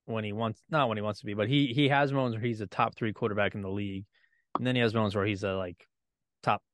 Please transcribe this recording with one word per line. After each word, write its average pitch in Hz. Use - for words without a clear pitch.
when 110
he 104
wants, 110
not 147
when 110
he 104
wants 104
to -
be, 104
but 104
he, 143
he 135
has 143
moments 127
where 107
he's 110
a 104
top 113
three 110
quarterback 101
in 104
the 95
league. 98
And 120
then 127
he 127
has 117
moments 107
where 101
he's 101
a, 95
like, 92
top 107